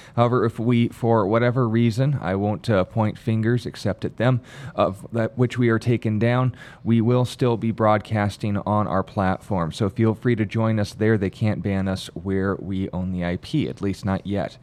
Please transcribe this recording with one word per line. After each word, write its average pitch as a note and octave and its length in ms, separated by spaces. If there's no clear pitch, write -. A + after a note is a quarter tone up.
However, A#2+ 300
if A2 140
we, A#2 300
for A2+ 380
whatever A#2+ 400
reason, A#2 540
I F#2 140
won't, G2+ 340
uh, F#2+ 160
point G#2+ 340
fingers A2+ 460
except - 400
at - 140
them, B2 240
of F#2+ 360
that A2+ 280
which A#2+ 180
we A#2+ 140
are A2+ 80
taken A2+ 400
down, B2 360
we A2+ 160
will B2 240
still A#2+ 320
be A2+ 140
broadcasting G#2+ 880
on G#2 280
our F#2 160
platform. F#2 680
So G#2 160
feel A2 260
free A#2+ 220
to A2 80
join A2 340
us G#2 140
there. A2 240
They G2 140
can't G#2+ 320
ban G2 260
us F#2+ 200
where F#2+ 480
we F#2+ 340
own F#2 200
the F2+ 140
I F2 160
P, A2 300
at - 100
least G2 240
not F#2+ 220
yet. G2 360